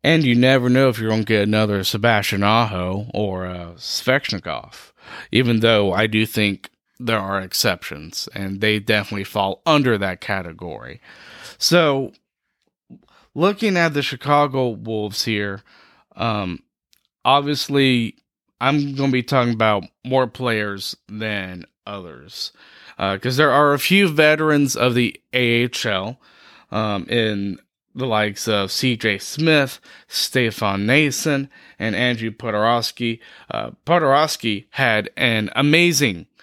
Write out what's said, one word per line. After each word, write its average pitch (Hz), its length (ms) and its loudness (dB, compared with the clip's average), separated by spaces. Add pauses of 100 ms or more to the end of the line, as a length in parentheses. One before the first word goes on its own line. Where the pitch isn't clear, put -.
And 160 200 4
you 120 100 4
never 123 340 4
know 131 220 4
if 110 80 -6
you're 110 120 -2
gonna 110 140 2
get 104 180 2
another 104 420 2
Sebastian 104 580 0
Aho 104 720 0
or, 95 320 -4
uh, 87 300 -12
Svechnikov, - 1160 -4 (400)
even 120 280 2
though 104 320 4
I 104 140 2
do 110 200 2
think 101 440 -2 (300)
there 113 180 0
are 98 220 -4
exceptions, 85 960 -4
and 98 260 -6
they 107 180 2
definitely 104 460 -2
fall 98 400 -4
under 139 320 2
that 95 240 -4
category. 82 800 -10 (560)
So, 151 560 2 (1200)
looking 196 420 2
at 165 180 2
the 143 80 0
Chicago 135 680 0
Wolves 107 560 -6
here, 101 380 -4 (540)
um, 101 460 -4 (640)
obviously, 139 920 2 (440)
I'm 139 340 0
gonna 139 180 0
be 127 100 0
talking 120 320 0
about 107 300 2 (200)
more 127 240 2
players 107 680 -4 (120)
than 98 580 -8 (200)
others, 87 680 -12 (460)
uh, 98 200 -2
'cause 127 180 -2
there 147 140 4
are 143 240 4
a 139 40 -2
few 190 300 2
veterans 151 680 4
of 123 180 2
the 120 260 0 (120)
A 127 60 0
H 120 480 0
L, 104 340 -4 (500)
um, 104 380 -4
in 104 500 -2 (360)
the 127 120 -6
likes 107 400 -2
of 101 240 0
C 123 260 0
J 104 220 -2
Smith, 151 640 0 (280)
Stefan 107 760 -2
Noesen, 139 640 0 (300)
and 107 180 -4
Andrew 113 340 -2
Poturalski. 113 880 -2 (300)
Uh, - 200 -6 (160)
Poturalski 143 840 2
had 110 460 0
an 110 400 0
amazing 147 720 2 (160)